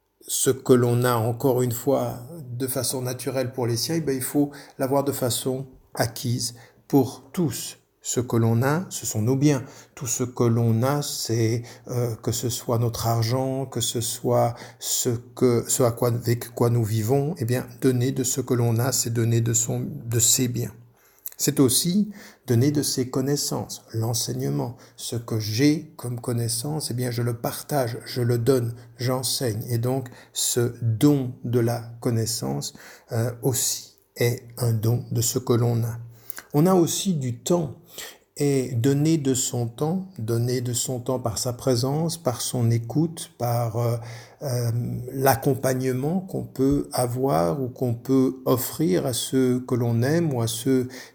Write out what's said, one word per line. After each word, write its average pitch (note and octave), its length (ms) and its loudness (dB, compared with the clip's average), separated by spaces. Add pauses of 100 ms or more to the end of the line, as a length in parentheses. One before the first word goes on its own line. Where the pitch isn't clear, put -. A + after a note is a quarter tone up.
(220)
ce - 300 2
que C3 200 2
l'on A#2+ 320 6
a B2 120 4
encore A#2+ 460 2
une B2 120 0
fois B2 520 -2 (240)
de B2 180 -4
façon B2+ 340 -2
naturelle B2+ 500 -4
pour A#2+ 160 -2
les A#2 80 0
siens, D#3+ 200 -2
eh E3 60 0
ben, C#3+ 140 0
il B2+ 80 -4
faut C#3+ 280 0 (260)
l'avoir C#3 260 2
de C#3 80 0
façon C3 560 -2 (260)
acquise - 640 -2 (320)
pour - 460 2
tous. - 420 -4 (260)
Ce - 200 -2
que A#2+ 160 -2
l'on A2+ 260 4
a, D#3 260 0
ce - 160 -10
sont A2 160 -2
nos B2 140 2
biens. C#3 260 4 (320)
Tout - 140 -10
ce - 160 -2
que B2 220 0
l'on A#2 380 4
a, D3 180 2
c'est, A#2 640 -2 (260)
euh, A#2+ 260 -2
que - 160 -4
ce A#2+ 180 -2
soit A#2 300 -2
notre A#2 280 0
argent, C3 580 0
que B2+ 160 -6
ce - 180 -2
soit A#2+ 560 0 (240)
ce - 300 -2
que, A#2+ 580 2
ce - 160 2
à A#2 80 4
quoi, B2 160 0
avec A#2+ 480 -2
quoi B2 140 4
nous A#2+ 140 2
vivons, B2 560 0
eh A#2 60 -2
bien, A#2+ 220 -2 (140)
donner C3 320 2
de C3+ 100 -2
ce - 160 -2
que B2+ 140 -2
l'on A#2 260 2
a, B2+ 140 0
c'est - 160 -2
donner A#2 320 2
de A#2 120 2
son, B2 320 0 (200)
de A#2 140 0
ses B2+ 280 4
biens. A#2+ 240 -4 (680)
C'est C#3+ 220 0
aussi F3 500 4 (380)
donner B2+ 240 6
de D3 100 0
ses B2+ 280 -2
connaissances, C3+ 720 -2 (100)
l'enseignement. B2+ 840 -2 (180)
Ce - 220 -8
que A#2 200 -4
j'ai C3+ 600 0
comme B2 240 -8
connaissance, B2 680 -4
eh - 20 -4
bien, B2 180 -2
je A#2+ 100 -4
le A#2+ 160 0
partage, B2+ 680 -4
je - 160 -4
le A#2+ 160 2
donne, A#2+ 380 2 (220)
j'enseigne. B2 720 -2
Et A#2+ 80 0
donc, B2 300 -2 (260)
ce A#2 480 0
don B2 520 4 (100)
de A#2+ 160 0
la A#2 400 -2
connaissance, C3+ 760 -2 (380)
euh, A#2 200 -2 (100)
aussi - 560 -2 (180)
est A#2+ 280 0 (140)
un A#2 140 2
don A2+ 400 2
de A#2 100 0
ce - 160 0
que B2 160 0
l'on A#2 300 2
a. A2+ 140 -6 (560)
On D3 120 6
a F#3+ 80 6
aussi F3 400 2
du B2+ 240 -2
temps, E3+ 380 -2 (640)
et C#3 320 2
donner C#3 460 4
de C3 160 0
son A#2+ 340 -2
temps, E3 400 -2 (100)
donner A#2 440 0
de A#2+ 120 -4
son A#2+ 280 -4
temps B2+ 180 -2
par A#2 180 -4
sa B2+ 140 -2
présence, C3+ 640 0
par - 240 -2
son A#2 300 0
écoute, D3+ 680 0
par, A#2+ 400 -2
euh, A#2 200 0 (440)
euh, B2 300 -2 (400)
l'accompagnement C3 1120 2
qu'on C3 240 -6
peut C#3 480 0
avoir C3+ 680 2
ou B2+ 60 -4
qu'on A#2+ 260 -2
peut C3 520 2
offrir C#3 600 2
à C3 60 -2
ceux B2+ 560 0
que C3 80 0
l'on A#2 260 2
aime D#3 320 2
ou A#2 80 0
à A2+ 60 0
ceux C3 400 0 (280)